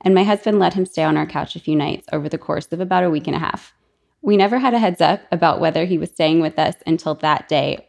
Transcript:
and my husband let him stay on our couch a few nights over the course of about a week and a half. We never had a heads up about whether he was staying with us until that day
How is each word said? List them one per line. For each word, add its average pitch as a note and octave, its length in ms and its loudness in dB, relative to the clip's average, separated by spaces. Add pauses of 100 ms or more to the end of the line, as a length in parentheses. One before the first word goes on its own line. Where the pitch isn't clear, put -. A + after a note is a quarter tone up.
and F#3+ 140 2
my F#3 100 4
husband G#3 340 0
let F3 160 2
him F#3 120 -2
stay D#3+ 180 -4
on D#3 120 2
our D3+ 100 -2
couch D3+ 280 -8
a E3 60 -14
few D#3 160 -2
nights D3 360 -4
over D3+ 160 -4
the D#3 100 -6
course - 340 -6
of E3 80 -6
about F#3 240 0
a F3 60 2
week D3+ 180 -2
and - 80 -4
a - 40 -4
half. - 320 -8 (500)
We G#3 140 2
never G3+ 220 2
had C4 160 0
a A#3 60 2
heads F#3 200 0
up E3+ 200 2 (100)
about E3 300 0
whether E3 240 0
he F3+ 140 0
was D#3 120 -4
staying D#3+ 300 2
with D#3 180 -2
us D#3 160 0 (120)
until D#3+ 300 0
that D3+ 320 -2
day C#3+ 400 -2